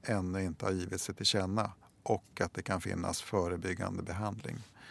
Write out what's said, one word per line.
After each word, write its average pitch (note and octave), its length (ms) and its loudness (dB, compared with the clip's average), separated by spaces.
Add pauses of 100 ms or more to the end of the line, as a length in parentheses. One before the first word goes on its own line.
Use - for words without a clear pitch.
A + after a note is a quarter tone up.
ännu F#2+ 400 0
inte F2 220 -2
har G2 60 4
givit F#2 300 -2
sig - 140 -4
till F#2+ 100 -2
känna G#2 460 4 (320)
och - 380 0
att G2 120 0
det - 80 -4
kan F#2+ 200 2
finnas F#2 400 0
förebyggande F#2 800 0
behandling, G2 540 -4 (340)